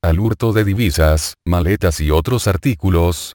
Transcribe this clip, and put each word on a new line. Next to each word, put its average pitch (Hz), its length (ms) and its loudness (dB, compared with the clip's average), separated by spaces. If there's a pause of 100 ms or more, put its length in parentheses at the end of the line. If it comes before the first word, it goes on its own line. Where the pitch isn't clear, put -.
al 85 180 2
hurto 110 320 -2
de 107 120 2
divisas, 85 680 0 (140)
maletas 87 520 0
y 76 120 -2
otros 82 360 0
artículos, 90 880 0